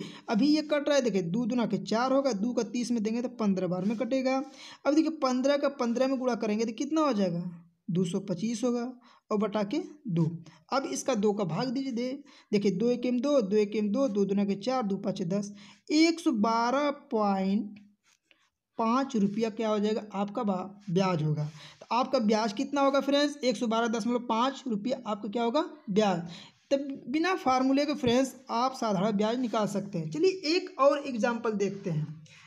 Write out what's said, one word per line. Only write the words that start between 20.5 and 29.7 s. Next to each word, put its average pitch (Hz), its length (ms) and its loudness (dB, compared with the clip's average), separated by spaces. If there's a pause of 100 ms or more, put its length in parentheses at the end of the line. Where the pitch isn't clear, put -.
ब्याज 180 320 2
होगा। 151 220 0 (360)
तो - 120 -20
आपका 262 280 2
ब्याज 214 340 2
कितना 277 260 -2
होगा 277 220 4
फ्रेंड्स, 285 360 2
एक 240 180 0
सौ 247 120 -2
बारह 226 220 2
दशमलव 233 380 -2
पाँच 254 400 0
रुपया 220 380 -4
आपका 208 220 -6
क्या 226 140 -2
होगा, 240 220 2 (260)
ब्याज। 190 300 2 (500)
तब 277 160 0 (220)
बिना 330 280 0
फार्मूले 262 500 2
के 294 80 -2
फ्रेंड्स 254 400 2 (180)
आप 247 220 0
साधारण 208 420 0
ब्याज 214 240 0
निकाल 220 280 0
सकते 202 300 -4